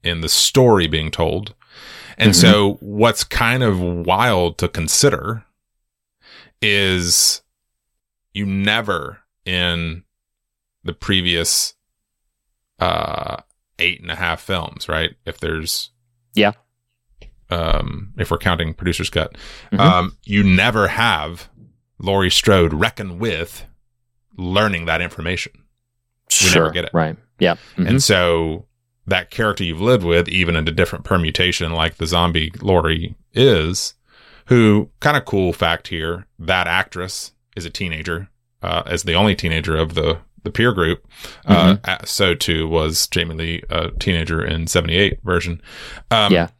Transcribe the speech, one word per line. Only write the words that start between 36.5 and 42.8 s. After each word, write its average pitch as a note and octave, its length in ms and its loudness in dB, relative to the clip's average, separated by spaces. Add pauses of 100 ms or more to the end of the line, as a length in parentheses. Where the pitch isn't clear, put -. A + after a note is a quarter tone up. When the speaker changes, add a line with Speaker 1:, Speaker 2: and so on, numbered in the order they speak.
Speaker 1:
actress F2+ 680 -4 (220)
is E2 100 -10
a E2+ 40 -10
teenager, E2+ 600 -8 (320)
uh, E2+ 240 -4
as E2+ 180 -4
the E2+ 120 -2
only G2+ 200 4
teenager D#2+ 400 -4
of D#2 200 -2
the, D#2+ 240 0 (240)
the - 80 -8
peer A#2+ 200 2
group. F2 340 -2 (400)
Uh, F2+ 300 6
Speaker 2:
Mm-hmm. - 280 -6
Speaker 1:
a-, - 40 -12
so F#2+ 260 0
too D#2+ 340 -2
was D#2+ 400 0